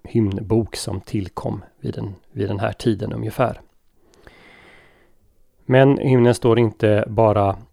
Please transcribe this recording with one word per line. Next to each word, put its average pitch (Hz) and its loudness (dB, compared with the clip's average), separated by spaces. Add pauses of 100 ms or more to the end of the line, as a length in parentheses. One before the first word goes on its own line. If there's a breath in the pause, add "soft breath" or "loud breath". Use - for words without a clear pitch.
hymnbok 107 -2
som 95 -8
tillkom - -8 (160)
vid - -8
den, 101 -10 (160)
vid 104 -6
den 101 -6
här 107 -4
tiden 107 -4
ungefär. 113 -6 (2000 soft breath)
Men 135 4
hymnen 120 4
står 117 2
inte 107 2
bara 104 2 (160)